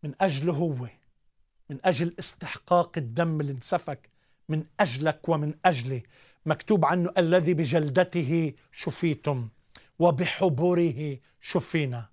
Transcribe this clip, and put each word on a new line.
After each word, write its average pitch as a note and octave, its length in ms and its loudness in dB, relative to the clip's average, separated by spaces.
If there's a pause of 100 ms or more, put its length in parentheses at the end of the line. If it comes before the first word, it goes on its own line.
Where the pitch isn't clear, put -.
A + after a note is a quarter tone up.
من D3 180 -8
أجله E3 320 0
هو، C#3 360 -2 (800)
من C3+ 140 -10
أجل E3+ 340 0
استحقاق - 800 -2
الدم D#3 420 -2
اللي C#3+ 120 -2
انسفك - 580 -6 (380)
من D#3 160 -2 (160)
أجلك D3+ 480 0
ومن D3+ 260 0 (100)
أجلي. C3 380 2 (440)
مكتوب D#3+ 380 2
عنه: F3 340 2
"الذي F3 360 4
بجلدته D#3+ 960 0 (200)
شفيتم C#3+ 760 -4 (500)
وبحبره E3 1200 2 (220)
شفينا". C3 720 -4